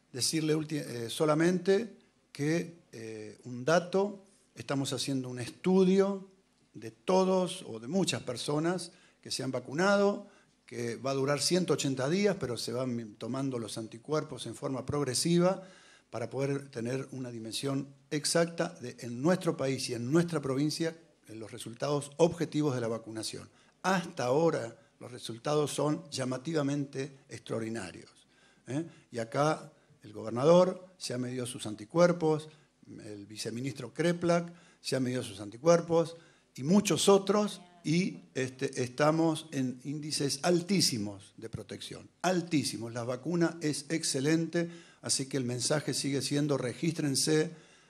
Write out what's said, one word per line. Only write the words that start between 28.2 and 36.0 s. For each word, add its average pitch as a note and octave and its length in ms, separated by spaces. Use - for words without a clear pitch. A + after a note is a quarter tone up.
¿eh? C#3 180
Y A#2+ 80
acá C#3 520
el G#2+ 100
gobernador C#3+ 720
se - 160
ha B2 40
medido B2 280
sus B2 200
anticuerpos, D#3 840
el G#2 200
viceministro A#2 680
Kreplak E3+ 600
se - 140
ha C3 40
medido B2+ 240
sus G#2 160
anticuerpos E3 760